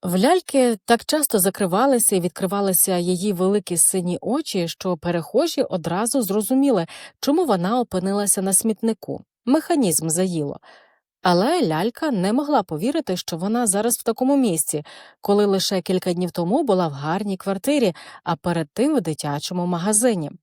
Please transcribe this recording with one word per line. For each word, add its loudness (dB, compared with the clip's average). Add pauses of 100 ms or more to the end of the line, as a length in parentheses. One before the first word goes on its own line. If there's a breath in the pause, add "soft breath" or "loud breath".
В 0
ляльки 2
так 2
часто 0
закривалися 2
і 2
відкривалися 0
її 0
великі 0
сині 0
очі, -2
що -4
перехожі -2
одразу -2
зрозуміли, 2 (320 loud breath)
чому 2
вона 2
опинилася 0
на 0
смітнику. -2 (240)
Механізм 2
заїло. -2 (600 soft breath)
Але 4
лялька 0
не 0
могла 2
повірити, -2
що -8
вона 0
зараз 0
в -14
такому 0
місці, -2 (380 loud breath)
коли 2
лише 0
кілька -2
днів -2
тому 0
була 2
в -4
гарній -4
квартирі, 0 (280 loud breath)
а -2
перед -2
тим 2
в 2
дитячому -4
магазині. 0 (120)